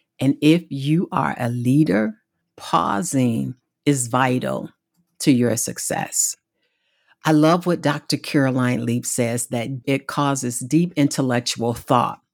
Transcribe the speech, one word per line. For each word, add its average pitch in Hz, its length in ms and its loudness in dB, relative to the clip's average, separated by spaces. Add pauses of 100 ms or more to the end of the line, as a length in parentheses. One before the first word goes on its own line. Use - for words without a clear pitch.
(180)
And 135 220 2
if 160 300 4
you 143 420 0
are - 260 -2
a 120 120 -2
leader, 151 640 2 (420)
pausing 127 1000 -2 (280)
is 131 220 0
vital 127 640 0 (480)
to - 120 2
your 120 280 4
success. - 760 -4 (920)
I 160 60 4
love 160 340 4
what 170 160 0
Doctor 147 340 -2
Caroline 127 720 0
Leaf 120 180 -2
says, 117 440 -4
that 120 200 -4 (160)
it 135 220 -2
causes 135 540 -2
deep 156 360 0
intellectual 123 760 0
thought. - 480 0 (120)